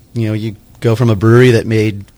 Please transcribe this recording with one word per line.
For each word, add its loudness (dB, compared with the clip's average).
you -6
know, -6
you -8
go 0
from 0
a 0
brewery 4
that -2
made, -4